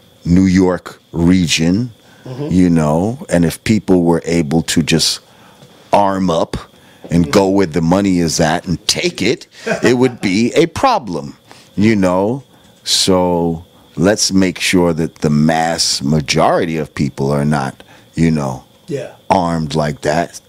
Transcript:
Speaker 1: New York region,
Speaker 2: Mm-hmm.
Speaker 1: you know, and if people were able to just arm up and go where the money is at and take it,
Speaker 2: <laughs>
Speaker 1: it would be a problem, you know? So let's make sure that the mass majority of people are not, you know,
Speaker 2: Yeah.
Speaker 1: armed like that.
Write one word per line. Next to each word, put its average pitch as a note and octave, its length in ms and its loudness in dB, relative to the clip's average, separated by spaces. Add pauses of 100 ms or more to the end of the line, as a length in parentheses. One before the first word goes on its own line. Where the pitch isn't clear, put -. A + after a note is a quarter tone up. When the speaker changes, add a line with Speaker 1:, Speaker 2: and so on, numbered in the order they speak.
(240)
Speaker 1:
New F#2 220 4
York F2+ 540 0 (120)
region, F2 800 0 (320)
Speaker 2:
Mm-hmm. C3 300 -10
Speaker 1:
you F2+ 160 4
know, E2 580 0
and F2 160 2
if - 200 -4
people F#2+ 380 2
were E2 220 2
able E2 380 0
to D#2+ 200 -2
just - 380 0 (720)
arm G2 380 0
up E2 260 -2 (540)
and E2+ 200 2
go G2 200 2
where G2 160 2
the E2 160 -2
money F2+ 360 2
is E2 220 -2
at E2 260 0
and E2+ 120 -2 (100)
take F3 320 -4
it, - 260 -2 (100)
Speaker 2:
<laughs> - 100 -14 (160)
Speaker 1:
it B2 160 2
would B2 240 0
be G#2+ 320 0
a D3 100 4
problem, A#2 720 -2 (400)
you A2 180 4
know? G2 480 0 (400)
So F2 800 0 (340)
let's G2 360 0
make F#2+ 260 0
sure F2 360 2
that D#2 220 -4
the D#2+ 120 -4
mass D#2+ 720 0
majority D#2+ 800 0
of D2 160 -8
people C#2 360 -4
are C#2+ 140 -2
not, C#2+ 380 -4 (320)
you E2 160 2
know, C#2 340 -4 (220)
Speaker 2:
Yeah. - 300 -12 (120)
Speaker 1:
armed D#2+ 460 0
like D2+ 260 -2
that. D#2+ 480 -4